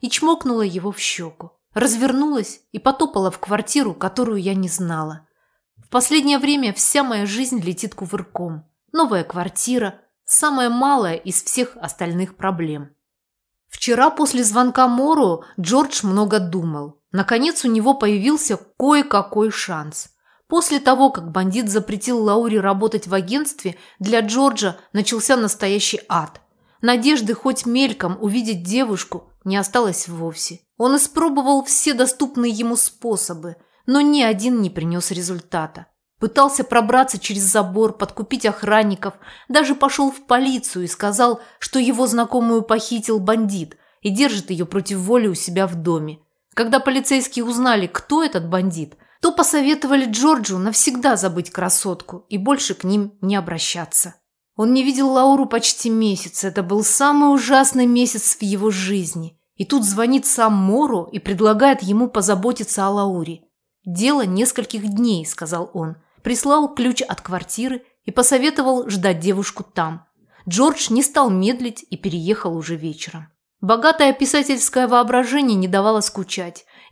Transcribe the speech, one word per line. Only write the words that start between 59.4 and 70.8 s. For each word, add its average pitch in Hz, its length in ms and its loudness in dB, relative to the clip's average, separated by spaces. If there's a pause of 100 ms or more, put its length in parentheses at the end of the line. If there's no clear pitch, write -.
И 196 80 -4
тут 262 200 0
звонит 233 420 2
сам 220 280 4
Моро 202 560 2
и 175 80 -8
предлагает 214 640 4
ему 208 260 2
позаботиться 202 800 -2
о 196 40 0
Лауре. 185 520 -4 (420)
"Дело 220 400 0
нескольких 214 640 -2
дней", 202 380 0
сказал 170 480 -8
он. 160 220 -6 (260)
Прислал 285 520 2
ключ 247 280 0
от - 180 -6
квартиры 226 640 -6 (200)
и 220 60 -8
посоветовал 254 800 2
ждать 185 320 0
девушку 190 440 -4
там. 165 420 -6 (420)
Джордж 262 420 2